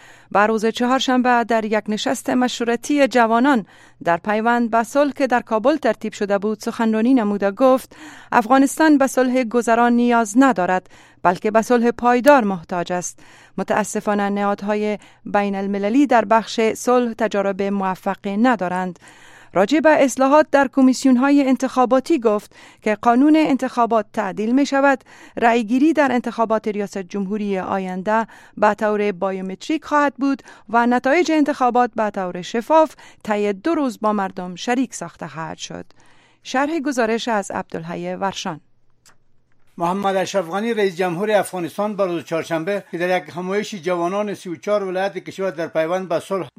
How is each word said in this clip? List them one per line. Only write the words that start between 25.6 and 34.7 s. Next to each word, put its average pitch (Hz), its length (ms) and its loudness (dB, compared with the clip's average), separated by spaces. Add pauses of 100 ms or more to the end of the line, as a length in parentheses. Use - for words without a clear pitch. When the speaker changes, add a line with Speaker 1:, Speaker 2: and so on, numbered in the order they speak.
Speaker 1:
در 277 200 2
انتخابات 220 560 -2
ریاست 202 300 -6
جمهوری 196 600 -4
آینده 190 680 -2 (300)
به 208 180 2
طور 208 380 0
بایومتریک 190 720 -6
خواهد 294 300 0
بود 277 280 -2 (260)
و 233 180 2
نتایج 262 460 2
انتخابات 247 640 2
به 214 140 -2
طور 180 320 -6
شفاف 302 520 0 (280)
طی 208 300 -2
دو 254 220 -4
روز 262 260 -2
با 214 120 0
مردم 190 420 -6
شریک 247 400 -4